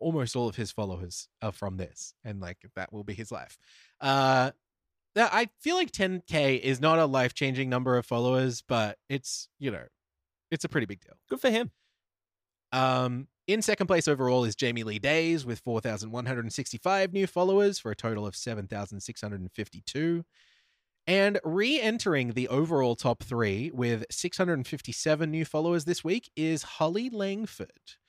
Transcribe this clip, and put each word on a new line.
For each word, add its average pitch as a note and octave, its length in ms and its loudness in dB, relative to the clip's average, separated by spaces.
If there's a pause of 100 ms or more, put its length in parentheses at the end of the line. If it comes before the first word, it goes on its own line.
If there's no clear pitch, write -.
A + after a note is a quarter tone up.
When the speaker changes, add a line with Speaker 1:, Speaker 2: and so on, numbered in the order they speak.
Speaker 1:
almost D#3 360 -2
all A#2+ 120 0
of G#2 60 -6
his A2 160 -6
followers F#2 580 -8 (140)
are A2 80 -4
from F#2+ 260 -8
this, - 460 -12
and, G#2 180 -10
like, F2+ 180 -10 (180)
that F#2 160 -10
will G#2 100 -12
be G#2 120 -8
his G#2 180 -12
life. D#2 260 -14 (420)
Uh, C3+ 520 4 (640)
that, A3 180 4
I A3+ 140 2 (100)
feel D#4+ 160 0
like F4+ 160 2
ten F#3 340 -2
K C#3+ 300 2
is C3 260 0
not D#3+ 200 6
a D#3 60 6
life-changing C3 600 0
number B2+ 300 2
of A#2+ 80 -4
followers, B2+ 560 2
but A2 340 0 (120)
it's, - 400 -6 (100)
you C3+ 140 -4
know, C#2 140 -10 (680)
it's E3 120 -4
a E3+ 40 -4
pretty A#2+ 180 0
big F#2+ 140 -10
deal. - 180 -20 (100)
Speaker 2:
Good C4 120 -4
for B3+ 100 4
him. A3+ 220 0 (960)
Speaker 1:
Um, B2+ 560 2 (220)
in G#3+ 140 2
second G3+ 240 0
place E3+ 200 4
overall B2+ 380 4
is A2 100 0
Jamie A#2+ 300 0
Lee G#2+ 140 -4
Days D#3 480 2
with A#2 140 -6
four A#2 200 -2
thousand A2 300 -4
one A#2+ 160 -6
hundred B2 180 -2
and A2+ 80 -6
sixty-five F#3 600 -2
new G3 140 2
followers F#3+ 520 2
for A2+ 120 -8
a G#2 60 -6
total G#2 300 -4
of G2 100 -8
seven G#2+ 300 -6
thousand G2+ 340 -8
six - 220 -12
hundred G#2 180 -8
and F#2 100 -8
fifty-two. D#3+ 720 -4 (840)
And G3 360 4
re-entering G3+ 920 2
the B2 140 0
overall C3+ 460 2
top A#2 280 0
three A#2 500 0
with A#2+ 380 0
six - 260 -6
hundred F3+ 180 2
and C3 120 -2
fifty-seven D#3 640 -2
new D#3+ 160 -2
followers D#3+ 400 0
this E3+ 180 -2
week F3+ 320 -2
is D#3 260 0
Holly F3+ 460 -2
Langford, G3+ 880 -8 (120)